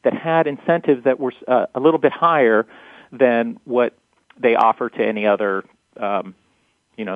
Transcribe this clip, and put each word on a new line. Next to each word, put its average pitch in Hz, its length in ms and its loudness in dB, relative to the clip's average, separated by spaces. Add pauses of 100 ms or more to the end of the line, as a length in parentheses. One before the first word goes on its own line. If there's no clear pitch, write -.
that - 100 2
had 165 320 -2
incentives 147 600 -2
that 131 160 0
were, 127 100 -2 (160)
uh, 120 260 2
a 127 60 -6
little 156 200 2
bit 143 120 2
higher 131 560 2 (460)
than 117 500 0
what 123 300 -2 (440)
they - 180 2
offer 113 340 2
to - 120 -8
any 107 240 -2
other, 101 380 -2 (320)
um, 95 400 -6 (640)
you 110 80 -10
know, 95 100 -8